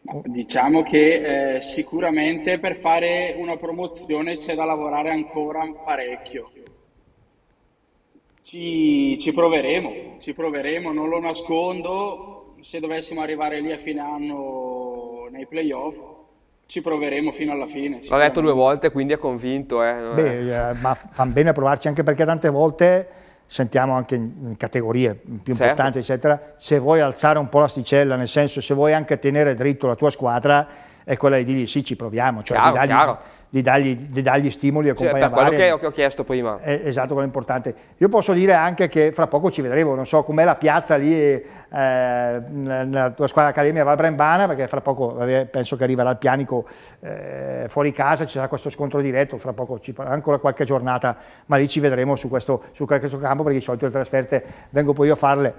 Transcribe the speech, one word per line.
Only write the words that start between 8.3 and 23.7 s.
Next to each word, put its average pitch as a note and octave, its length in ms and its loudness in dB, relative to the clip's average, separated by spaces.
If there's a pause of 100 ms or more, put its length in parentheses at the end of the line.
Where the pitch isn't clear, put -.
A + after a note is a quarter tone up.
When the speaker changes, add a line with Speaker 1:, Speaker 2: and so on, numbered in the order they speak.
Speaker 1:
Ci, D#3 760 0
ci D#3 140 -4
proveremo, D#3+ 880 0
ci D3 140 -12
proveremo, D#3 600 -6
non D#3 160 -4
lo E3+ 100 -2
nascondo, F3 1400 -6
se E3 180 -14
dovessimo D#3+ 420 -8
arrivare D3+ 380 -4
lì D#3 140 -6
a D3 40 -8
fine D3 220 -8
anno B2+ 1300 -10
nei C3+ 160 -14
playoff D3+ 480 -6 (720)
ci E3+ 140 -8
proveremo D3 500 -2
fino D3+ 220 -6
alla C#3 140 -6
fine, C#3+ 360 -8
Speaker 2:
L'ha C3 140 0
detto D3+ 240 4
due D#3 80 4
Speaker 1:
sicuramente. C#3 40 4
Speaker 2:
volte, C3+ 380 2
quindi C#3 220 -2
è D3 40 0
convinto, B2+ 680 -4
eh, A#2 100 2
non A#2 260 -4
è - 20 2
Speaker 3:
Beh, A#2+ 480 -2
eh, B2 120 -4
ma C3 140 0
fan - 360 -4
bene D3+ 180 2
a D3+ 40 2
provarci, C#3 340 0
anche D3 160 0
perché D3+ 220 2
tante D#3+ 240 0
volte E3+ 580 4 (380)
sentiamo C3 480 0